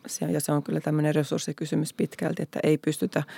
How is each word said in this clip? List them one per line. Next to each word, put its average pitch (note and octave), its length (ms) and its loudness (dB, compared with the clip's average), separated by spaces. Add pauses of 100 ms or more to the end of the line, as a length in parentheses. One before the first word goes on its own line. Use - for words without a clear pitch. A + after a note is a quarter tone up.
se, - 180 -4
ja D#3 160 2
se D3+ 120 0
on D3 100 2
kyllä D#3 180 -2
tämmöinen D3+ 340 2
resurssikysymys D#3 800 -2
pitkälti, E3+ 480 -2
että - 200 -6
ei D#3 160 6
pystytä D#3 440 0 (160)